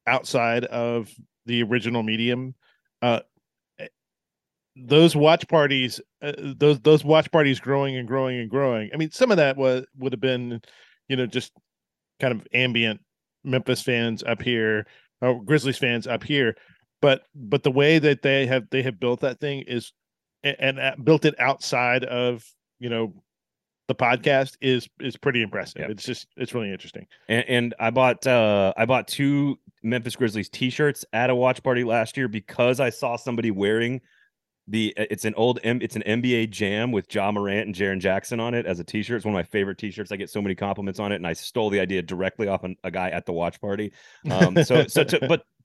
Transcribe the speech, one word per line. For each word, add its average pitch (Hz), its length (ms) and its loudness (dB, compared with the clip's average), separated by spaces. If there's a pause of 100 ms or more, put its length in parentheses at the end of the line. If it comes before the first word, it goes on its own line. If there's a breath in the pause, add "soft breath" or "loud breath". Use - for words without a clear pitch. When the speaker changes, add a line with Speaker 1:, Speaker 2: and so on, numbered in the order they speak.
Speaker 1:
outside 120 600 0
of 117 460 -4 (340)
the 120 180 0
original 117 400 -2
medium. 120 500 -2 (480)
Uh, 120 180 2 (580)
eh, - 100 -14 (880)
those 147 400 6
watch 156 320 6
parties, 135 520 2 (220)
uh, 147 160 -6
those, 143 420 2
those 151 240 6
watch 156 260 4
parties 139 300 4
growing 139 360 -2
and 123 100 -8
growing 127 320 -2
and 113 120 -8
growing. 120 420 0
I - 40 -8
mean, 156 140 -4
some 247 200 2
of 190 80 6
that 139 180 4
was, 131 280 0 (140)
would 131 140 -4
have 120 80 -6
been, 123 400 -2 (480 soft breath)
you 131 80 -2
know, 127 100 0
just 117 260 -6 (680)
kind 127 120 0
of 110 200 -6
ambient 117 480 0 (440)
Memphis 127 380 -2
fans 117 400 -2
up 117 200 -4
here, 110 440 0 (360 soft breath)
or 123 200 0
Grizzlies 135 360 0
fans 120 280 0
up 117 160 -4
here. 135 340 0 (460 soft breath)
But, 139 200 4 (120)
but 135 280 -2
the 143 80 2
way 147 280 6
that 143 240 2
they 135 240 2
have, 123 240 -2
they 131 120 0
have 123 180 -6
built 123 200 -2
that 127 200 -4
thing 143 220 -6
is, 120 300 -8 (520)
a-, 139 180 -2
and, 131 160 0
uh, 131 240 -2
built 151 220 4
it 151 140 2
outside 123 640 0
of, 123 420 -2 (320)
you 120 120 -8
know, 113 240 -2 (760)
the 123 60 -2
podcast 131 680 2
is, 127 280 0 (120)
is 127 160 -8
pretty 120 260 0
impressive. 98 380 -8
Speaker 2:
Yep. 73 100 -6
Speaker 1:
It's 104 140 -10
just, - 320 -8
it's 127 180 -6
really 107 160 -4
interesting. - 360 -14 (220 soft breath)
Speaker 2:
And, 113 200 2
and 120 320 2
I 113 100 0
bought, 127 360 2
uh, 104 500 4
I 113 80 0
bought 120 240 0
two 143 500 0 (240)
Memphis 117 320 -2
Grizzlies 107 340 -2
t-shirts 135 640 -2
at 123 180 2
a 127 40 2
watch 123 280 2
party 123 200 0
last 113 340 0
year 131 120 -2
because 120 500 0
I 127 120 2
saw 120 260 -4
somebody 117 340 -2
wearing 113 500 0 (680)
the, 107 280 0
uh, 107 140 -2
it's 104 140 -6
an 107 100 -2
old 120 300 2
M-, 117 180 0
it's 113 140 -6
an 110 80 -6
N 113 160 0
B 123 140 2
A 113 120 0
Jam 104 460 -2
with 98 200 -4
Ja 104 200 0
Morant 101 340 -2
and 104 80 -6
Jaren 95 240 -2
Jackson 98 400 -2
on 120 160 -2
it 120 100 -2
as 90 140 -4
a 85 60 -10
t-shirt. 107 320 -4
It's 104 80 -8
one 107 100 -2
of 95 40 0
my 87 40 -2
favorite 98 360 -4
t-shirts. 104 340 -10
I 101 40 -6
get 95 140 -10
so 104 100 -6
many 98 140 -2
compliments 98 460 -4
on 101 100 -4
it, 101 60 -2
and 87 100 -8
I 82 60 -2
stole 107 380 -4
the 101 100 2
idea 92 220 -2
directly 92 440 -4
off 95 160 -4
an, 92 220 -10
a 90 80 -8
guy 90 180 -4
at 87 160 -6
the 90 60 -6
watch 85 280 -4
party. 104 320 -6 (380 soft breath)
Um, 117 320 0
so, 127 240 2
so 165 160 -2
to, 156 240 -2
Speaker 1:
<laughs> - 20 -4
Speaker 2:
but 165 180 -2 (180)